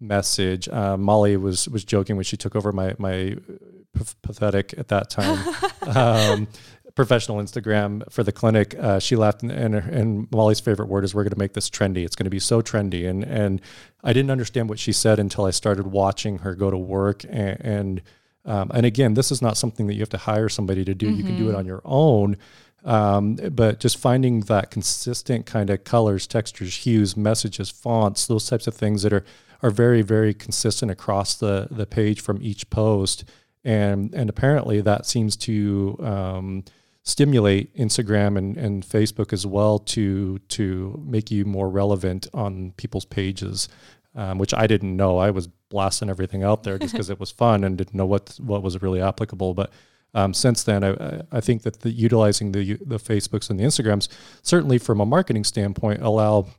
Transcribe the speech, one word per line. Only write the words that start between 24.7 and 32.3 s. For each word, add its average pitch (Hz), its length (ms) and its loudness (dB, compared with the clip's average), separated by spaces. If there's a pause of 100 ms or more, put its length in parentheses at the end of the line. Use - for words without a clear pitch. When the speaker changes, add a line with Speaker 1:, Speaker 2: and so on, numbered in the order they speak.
Speaker 1:
consistent 120 760 -4
kind 101 240 -2
of 95 120 0
colors, 107 460 2
textures, - 480 -4
hues, 107 400 2
messages, 107 520 -2
fonts, 110 600 0
those 110 180 0
types 120 220 -4
of 110 60 -6
things 104 280 -2
that 104 100 2
are, 98 120 2 (360)
are 120 100 2
very, 117 320 4
very 107 300 2
consistent 107 600 -4
across 98 420 -2
the, 101 340 -2
the 107 180 -6
page 107 340 0
from 101 200 -4